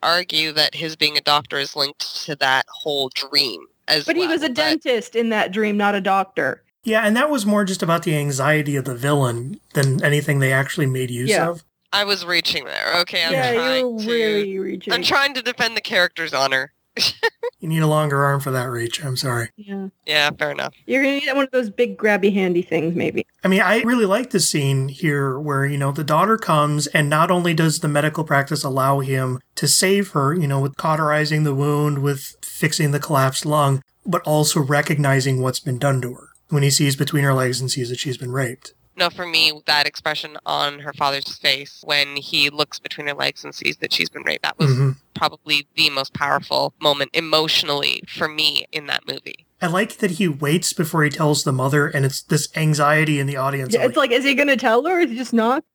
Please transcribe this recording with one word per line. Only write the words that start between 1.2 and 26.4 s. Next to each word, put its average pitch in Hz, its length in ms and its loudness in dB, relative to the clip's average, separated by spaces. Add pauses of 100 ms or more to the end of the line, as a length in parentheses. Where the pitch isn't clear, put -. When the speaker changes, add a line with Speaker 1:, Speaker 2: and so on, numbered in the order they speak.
Speaker 1:
doctor 147 360 0
is 139 160 -6
linked - 520 -6
to 151 100 -6
that 131 320 2
whole 143 460 -4
dream 135 480 -4 (260)
as 151 160 0
Speaker 2:
But 330 120 0
he 359 60 0
Speaker 1:
well, 330 100 0
Speaker 2:
was 302 100 -2
a 311 60 0
Speaker 1:
but 247 80 -6
Speaker 2:
dentist 294 600 -2
in 233 140 0
that 214 200 0
dream, 208 260 0
not 208 200 2
a 196 40 -2
doctor. 190 640 -2 (220)
Speaker 3:
Yeah, 220 200 2
and 208 120 4
that 294 140 2
was 233 160 0
more 208 180 2
just 185 180 -4
about 170 220 0
the 165 120 0
anxiety 143 600 0
of 131 80 -2
the 131 100 -4
villain 131 640 0 (140)
than 139 320 2
anything 147 340 2
they 135 140 2
actually 135 340 0
made 131 240 -2
use 123 200 -2
Speaker 2:
Yeah. 170 180 2
Speaker 3:
of. 170 160 -8 (260)
Speaker 1:
I 202 140 0
was 196 220 -2
reaching 165 400 -2
there. 65 340 -2
Okay, 175 240 -2
I'm 165 80 0
Speaker 2:
Yeah, 254 220 0
Speaker 1:
trying 254 260 0
Speaker 2:
you 254 120 -2
were 220 100 -6
Speaker 1:
to 214 100 -4
Speaker 2:
really 208 460 -2
reaching. 196 340 -6
Speaker 1:
I'm 240 100 0
trying 277 300 2
to 254 80 -6
defend 226 340 -2
the 214 60 -2
character's 170 540 -2
honor. 135 380 0 (240)
<laughs> 240 60 -2 (580)
Speaker 3:
You 175 80 -8
need 160 140 0
a 156 60 4
longer 151 360 2
arm 139 140 2
for 139 140 -4
that 127 180 -2
reach. 120 340 -6
I'm 127 120 -4
sorry. 120 400 -2
Speaker 2:
Yeah. 196 320 -10 (180)
Speaker 1:
Yeah, 147 320 2
fair 147 140 -2
enough. 135 220 -6 (120)
Speaker 2:
You're 254 160 0
gonna 277 160 0
need 285 160 -4
one 277 120 2
of 262 40 -10
those 247 200 -2
big 196 280 -2
grabby 202 340 2
handy 185 300 2
things, 165 320 -2
maybe. 170 320 -4 (160)
Speaker 3:
I 190 60 0
mean, 190 140 4
I 208 180 2
really 233 260 2
like 214 240 0
the 202 80 0
scene 135 480 0
here 139 540 -2
where, 139 260 0
you 143 100 -2
know, 139 140 0
the 147 140 -4
daughter 180 340 4
comes 147 500 2